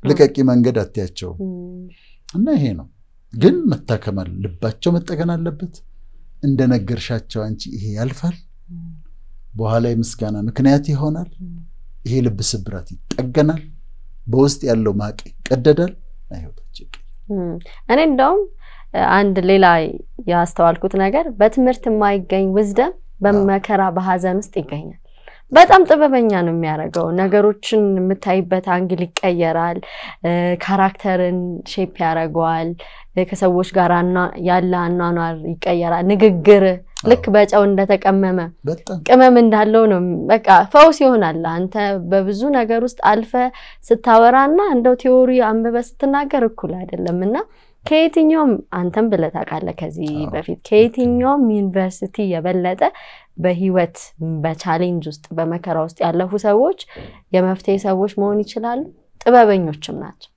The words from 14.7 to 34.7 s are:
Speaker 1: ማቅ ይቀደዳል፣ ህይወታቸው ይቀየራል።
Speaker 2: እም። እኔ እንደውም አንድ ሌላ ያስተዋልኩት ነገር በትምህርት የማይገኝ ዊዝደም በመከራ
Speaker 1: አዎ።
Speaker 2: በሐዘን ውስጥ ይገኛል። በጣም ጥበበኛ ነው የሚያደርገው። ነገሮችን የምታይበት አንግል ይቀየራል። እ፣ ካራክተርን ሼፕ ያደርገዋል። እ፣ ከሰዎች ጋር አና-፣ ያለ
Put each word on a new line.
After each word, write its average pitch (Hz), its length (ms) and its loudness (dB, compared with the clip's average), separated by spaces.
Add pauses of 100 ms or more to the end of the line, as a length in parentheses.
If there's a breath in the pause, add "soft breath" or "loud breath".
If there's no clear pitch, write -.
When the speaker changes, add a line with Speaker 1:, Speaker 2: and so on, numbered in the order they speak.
Speaker 1:
ማቅ 101 320 -6
ይቀደዳል፣ 151 680 0 (380)
ህይወታቸው - 520 -16
ይቀየራል። - 240 -18 (240)
Speaker 2:
እም። 180 240 -6 (340 soft breath)
እኔ 254 140 4
እንደውም 311 400 2 (680 soft breath)
አንድ 196 320 2
ሌላ 190 240 4 (600)
ያስተዋልኩት 170 680 0
ነገር 196 360 0
በትምህርት 233 520 2
የማይገኝ 202 680 0
ዊዝደም 208 400 0 (300)
በመከራ 196 600 2
Speaker 1:
አዎ። 185 120 -2
Speaker 2:
በሐዘን 185 440 -2
ውስጥ 202 180 -12
ይገኛል። 160 420 -10 (540 soft breath)
በጣም 359 320 8
ጥበበኛ 269 540 4
ነው 170 140 0
የሚያደርገው። 160 600 -4
ነገሮችን 208 680 2 (100)
የምታይበት 185 760 -2
አንግል 180 340 -2
ይቀየራል። 170 760 -2 (400 loud breath)
እ፣ 170 120 -4 (280)
ካራክተርን 185 800 0 (280)
ሼፕ 185 320 -6
ያደርገዋል። 165 680 -2 (420 loud breath)
እ፣ 185 140 -2
ከሰዎች 185 480 0
ጋር 175 200 2
አና-፣ 180 240 0 (260)
ያለ 180 360 0